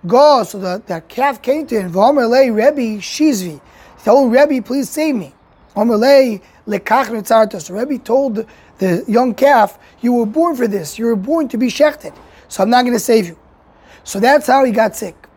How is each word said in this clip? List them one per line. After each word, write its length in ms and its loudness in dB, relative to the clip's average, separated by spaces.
Go, 360 4
so 140 -10
the, 280 -8
that 240 -10
calf 320 -4
came 260 -4
to 140 -4
him. 100 -8
"V'omer 380 2
lei 200 4
Rebbe 520 -2
shizvi." 580 -2
He 460 -20
told 260 4
Rebbe, 340 2
"Please 240 -6
save 260 -2
me." 180 -10
"Omer 220 0
lei 420 4
lekach 420 -2
mitzartos." 640 0
Rebbe 320 -6
told 440 -2
the 320 -2
young 240 2
calf, 440 2
"You 140 0
were 120 0
born 300 0
for 120 -4
this. 300 -6
You 100 -4
were 100 0
born 320 -2
to 80 -6
be 100 0
shechted. 460 -2
So 160 -4
I'm 60 -2
not 160 2
gonna 120 -2
save 300 0
you." 80 -16
So 160 -6
that's 260 2
how 160 2
he 80 0
got 240 -2
sick. 420 -14